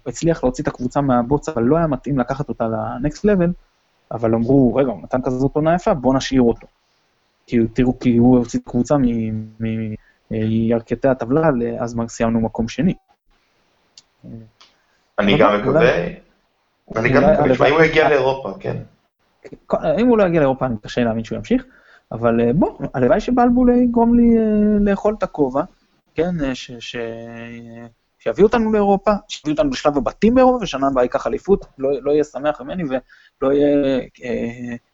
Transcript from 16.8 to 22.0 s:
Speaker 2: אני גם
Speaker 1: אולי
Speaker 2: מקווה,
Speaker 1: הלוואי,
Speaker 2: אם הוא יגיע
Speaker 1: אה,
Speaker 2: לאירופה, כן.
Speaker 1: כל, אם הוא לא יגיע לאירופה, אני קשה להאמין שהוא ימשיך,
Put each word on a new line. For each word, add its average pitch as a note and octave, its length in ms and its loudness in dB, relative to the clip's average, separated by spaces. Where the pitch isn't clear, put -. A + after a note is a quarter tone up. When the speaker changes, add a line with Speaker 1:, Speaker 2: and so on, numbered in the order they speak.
Speaker 2:
אני A#2 120 0
גם C3+ 140 4
Speaker 1:
אולי D3+ 100 4
Speaker 2:
מקווה, D3 120 2
Speaker 1:
הלוואי, B2+ 260 4
Speaker 2:
אם D3 40 2
הוא D#3+ 80 4
יגיע D#3 220 4
Speaker 1:
אה, D3+ 60 2
Speaker 2:
לאירופה, C3 500 0
כן. - 160 -6
Speaker 1:
כל, - 100 -2
אם A#3 80 2
הוא A#3+ 120 4
לא G#3 60 4
יגיע E3+ 160 2
לאירופה, C3+ 260 2
אני B2 160 -4
קשה - 220 -2
להאמין A2+ 200 -2
שהוא - 120 -8
ימשיך, - 280 -2